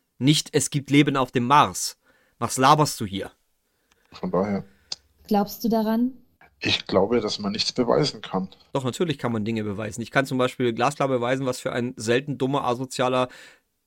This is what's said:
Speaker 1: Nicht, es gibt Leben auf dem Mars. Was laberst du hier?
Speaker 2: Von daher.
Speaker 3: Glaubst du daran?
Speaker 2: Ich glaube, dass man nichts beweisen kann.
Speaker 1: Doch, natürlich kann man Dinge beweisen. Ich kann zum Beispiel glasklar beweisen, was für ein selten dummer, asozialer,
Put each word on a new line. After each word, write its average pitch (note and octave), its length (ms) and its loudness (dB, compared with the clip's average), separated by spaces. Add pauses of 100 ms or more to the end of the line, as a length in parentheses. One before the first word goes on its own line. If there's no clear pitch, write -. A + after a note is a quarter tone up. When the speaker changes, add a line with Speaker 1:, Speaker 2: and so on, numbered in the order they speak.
(180)
Speaker 1:
Nicht, D3 360 2
es - 160 0
gibt C3+ 200 -6
Leben C#3+ 280 4
auf B2+ 140 0
dem A#2+ 140 0
Mars. B2 540 2 (400)
Was A#2+ 180 -4
laberst C#3+ 440 4
du A2 40 -4
hier? F#2+ 260 -8 (840)
Speaker 2:
Von - 180 -8
daher. - 320 0 (640)
Speaker 3:
Glaubst G3+ 360 0
du A3+ 60 0
daran? A3+ 440 0 (460)
Speaker 2:
Ich - 280 -4
glaube, G#2 340 2
dass G#2 160 -4
man G2+ 140 -4
nichts G#2 200 -4
beweisen B2 500 0
kann. F#2+ 280 -6 (240)
Speaker 1:
Doch, C3+ 100 -4
natürlich D3 360 -2
kann A#2+ 120 -2
man G#2+ 140 -2
Dinge A2 180 -2
beweisen. G#2+ 380 -8
Ich A2 80 -12
kann C#3 160 0
zum C3 140 -4
Beispiel B2 340 0
glasklar C3+ 340 0
beweisen, C3 380 0
was B2+ 140 -2
für - 120 -6
ein B2+ 260 -4
selten B2+ 420 0
dummer, C3+ 260 0
asozialer, B2+ 640 -2 (600)